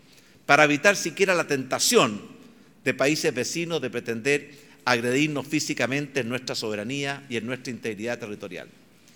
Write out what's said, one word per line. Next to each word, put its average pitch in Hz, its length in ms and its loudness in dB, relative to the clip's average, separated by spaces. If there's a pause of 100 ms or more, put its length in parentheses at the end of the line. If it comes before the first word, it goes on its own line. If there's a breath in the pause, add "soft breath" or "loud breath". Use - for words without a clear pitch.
(460 soft breath)
para 151 200 8
evitar 151 320 4
siquiera 180 380 0
la 156 120 0
tentación 131 760 2 (640 loud breath)
de 131 100 0
países 147 400 2
vecinos 160 480 -4
de 123 80 -4
pretender 120 640 -2 (320 loud breath)
agredirnos 123 640 2
físicamente 143 720 -2
en 113 80 -2
nuestra 123 260 -6
soberanía 135 760 -6
y 117 80 -4
en 110 80 -4
nuestra 127 260 -6
integridad 113 480 -6
territorial. 95 480 -10 (480 soft breath)